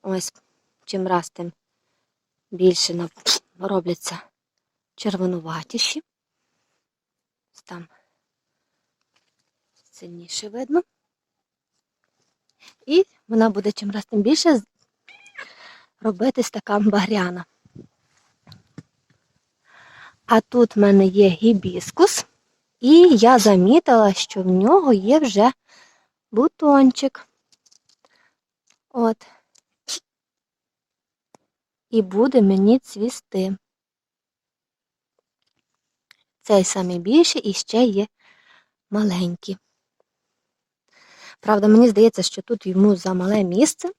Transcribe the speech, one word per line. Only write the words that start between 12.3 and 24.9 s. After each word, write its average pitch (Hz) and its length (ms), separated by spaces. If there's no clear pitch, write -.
І 349 200
вона 220 220
буде 202 220
чим 202 200
раз 202 140
тим 214 160
більше 285 360
з-, 202 80
робитись 220 520
така 208 280
багряна. 196 680
А 226 160
тут 240 340
в 208 40
мене 196 260
є 196 240
гібіскус, 196 960
і 302 380
я 233 220
замітила, 208 760
що - 280
в 185 60
нього 247 460